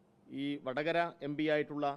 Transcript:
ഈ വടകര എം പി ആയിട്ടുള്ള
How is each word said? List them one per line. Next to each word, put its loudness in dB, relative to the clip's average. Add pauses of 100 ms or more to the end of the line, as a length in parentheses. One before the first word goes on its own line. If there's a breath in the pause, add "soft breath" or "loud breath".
(420)
ഈ -2 (200)
വടകര 2 (280)
എം -2
പി 0
ആയിട്ടുള്ള 0 (100)